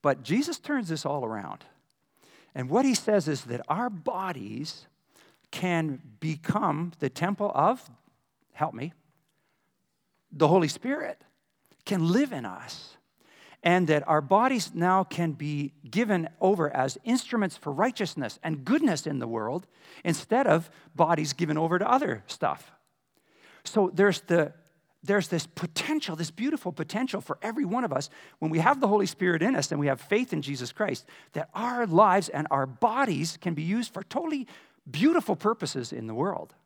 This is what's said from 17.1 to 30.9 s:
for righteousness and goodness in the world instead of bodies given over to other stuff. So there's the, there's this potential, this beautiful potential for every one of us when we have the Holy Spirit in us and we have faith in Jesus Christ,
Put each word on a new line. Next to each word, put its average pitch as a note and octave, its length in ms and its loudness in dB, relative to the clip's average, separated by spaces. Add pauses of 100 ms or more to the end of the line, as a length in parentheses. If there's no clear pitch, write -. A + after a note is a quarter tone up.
for - 140 -8
righteousness E3+ 720 -2
and D3 200 -4
goodness G#3+ 440 0
in C#3+ 100 -4
the A#2 100 -4
world A#2 380 -4 (380)
instead A3 420 0
of E3 240 4 (260)
bodies D#3 380 2
given D3+ 240 -2
over E3 220 0
to F3 100 0
other A#3+ 380 0
stuff. - 440 -4 (920)
So G3 280 2
there's C#4+ 300 4
the, E3+ 320 2 (480)
there's G3+ 280 0
this E3+ 180 -4
potential, - 680 -4
this D#3+ 140 -6
beautiful B3 420 -4
potential G3 500 -4
for - 200 -8
every A3+ 240 -4
one A#3 180 -2
of E3+ 80 -2
us C#3 200 -4 (260)
when D#3+ 140 -2
we D#3+ 80 2
have C4 200 4
the A#3 80 2
Holy G3+ 200 4
Spirit F3 340 0
in B3 140 2
us - 160 -2
and D3 80 -2
we C#3+ 80 2
have C3+ 120 0
faith B3 320 -2
in D3+ 120 -2
Jesus B2+ 280 -6
Christ, F#3 360 -4 (260)